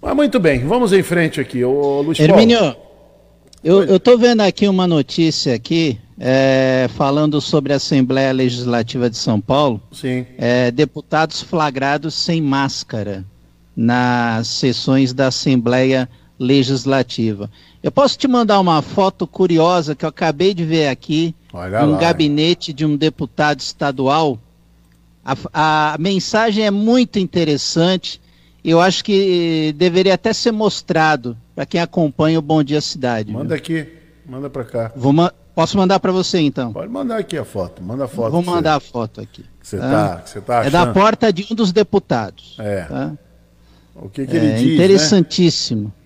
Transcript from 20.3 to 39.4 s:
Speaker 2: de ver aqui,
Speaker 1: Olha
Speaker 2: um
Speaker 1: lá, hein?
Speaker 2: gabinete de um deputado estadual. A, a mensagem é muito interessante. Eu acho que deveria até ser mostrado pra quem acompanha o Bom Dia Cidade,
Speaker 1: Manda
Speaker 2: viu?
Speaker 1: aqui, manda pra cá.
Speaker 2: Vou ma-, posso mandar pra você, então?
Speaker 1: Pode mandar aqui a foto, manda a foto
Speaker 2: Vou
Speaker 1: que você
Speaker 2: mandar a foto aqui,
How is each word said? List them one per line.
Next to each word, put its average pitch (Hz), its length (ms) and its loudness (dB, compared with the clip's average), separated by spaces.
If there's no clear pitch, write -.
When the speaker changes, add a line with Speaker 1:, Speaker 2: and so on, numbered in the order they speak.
Speaker 2:
de 170 100 -4
ver 160 240 0
aqui, 156 480 -4
Speaker 1:
Olha 92 300 -2
Speaker 2:
um 123 40 4
Speaker 1:
lá, 151 80 2
hein? 151 40 -2
Speaker 2:
gabinete 165 720 0
de 143 120 -4
um 151 100 0
deputado 147 640 -2
estadual. 139 800 -2
A, 151 720 -2
a 160 40 -8
mensagem 202 680 -2
é 202 60 0
muito 220 480 0
interessante. 170 1000 -2
Eu 165 180 4
acho 185 220 2
que 170 760 0
deveria 180 380 2
até 226 180 -2
ser - 180 -2
mostrado 156 840 -2
pra 143 100 -6
quem 175 140 -4
acompanha 160 600 0
o - 20 -8
Bom 151 220 0
Dia 147 180 -2
Cidade, 120 500 -6
Speaker 1:
Manda 123 180 -8
Speaker 2:
viu? 160 80 -4
Speaker 1:
aqui, 160 300 -8
manda 135 240 -12
pra 135 140 -10
cá. 113 320 -8
Speaker 2:
Vou 135 180 2
ma-, 170 180 4
posso 165 240 0
mandar 190 220 2
pra 190 120 -2
você, 185 280 -2
então? 131 340 -2
Speaker 1:
Pode 175 180 -12
mandar 247 260 -6
aqui 185 200 -8
a 131 80 -8
foto, 92 380 -10
manda 123 220 -8
a - 20 -8
foto - 240 -4
Speaker 2:
Vou 170 100 2
Speaker 1:
que 175 80 -2
você 175 60 -2
Speaker 2:
mandar 156 200 0
a 143 40 0
foto 110 420 -10
aqui, - 220 -18